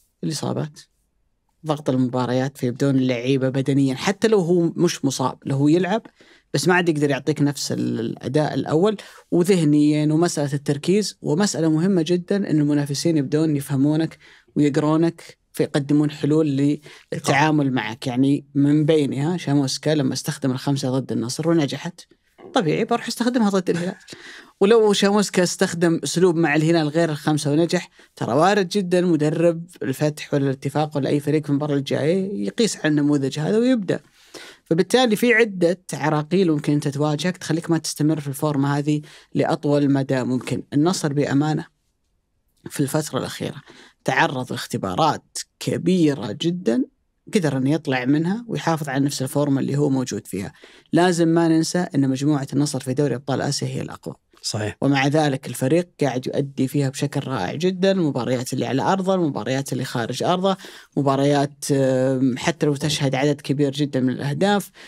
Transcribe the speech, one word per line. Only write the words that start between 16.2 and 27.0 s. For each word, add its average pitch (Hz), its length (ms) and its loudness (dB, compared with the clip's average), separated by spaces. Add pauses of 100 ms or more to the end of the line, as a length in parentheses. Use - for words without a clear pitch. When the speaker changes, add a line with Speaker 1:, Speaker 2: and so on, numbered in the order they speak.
Speaker 1:
للتعامل 143 600 2
معك. 113 340 -4
يعني 135 380 0 (100)
من 147 300 4
بينها 151 520 0
شاموسكا 143 520 -2
لما 143 240 0
استخدم 139 380 -4
الخمسة 131 480 -2
ضد 117 120 -6
النصر 120 380 -4
ونجحت، 151 520 -2 (520)
طبيعي 175 320 0
بروح 233 220 -4
استخدمها 233 420 0
ضد 190 200 0
الهلال. 175 260 -4 (640)
ولو 214 320 6
شاموسكا 202 500 2
استخدم 170 600 0
أسلوب 175 320 2
مع 156 200 2
الهلال 156 320 2
غير 160 220 2